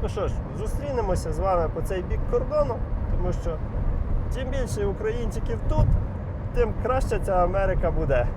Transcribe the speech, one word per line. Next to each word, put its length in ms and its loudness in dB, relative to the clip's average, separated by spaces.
Ну 60 -2
що 180 -2
ж, 80 0
зустрінемося 760 -2
з 60 -4
вами 340 2
по 80 -4
цей 200 -2
бік 180 -2
кордону, 440 2
тому 220 0
що 240 -2
чим 140 -4
більше 360 -2
українців 580 -2
тут, 160 6
тим 180 4
краще 360 2
ця 240 2
Америка 480 2
буде. 460 2